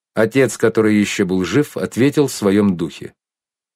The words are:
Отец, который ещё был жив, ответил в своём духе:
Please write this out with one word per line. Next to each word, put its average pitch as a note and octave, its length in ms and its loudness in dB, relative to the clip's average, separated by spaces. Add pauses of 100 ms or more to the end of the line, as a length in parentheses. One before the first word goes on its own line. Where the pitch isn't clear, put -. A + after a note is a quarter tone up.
(140)
Отец, A2+ 420 0
который G#2+ 400 2
ещё G2+ 300 0
был F#2 180 -2
жив, A#2+ 320 -2
ответил C#3 500 0
в B2+ 60 -6
своём G2+ 440 2
духе: - 380 -8 (600)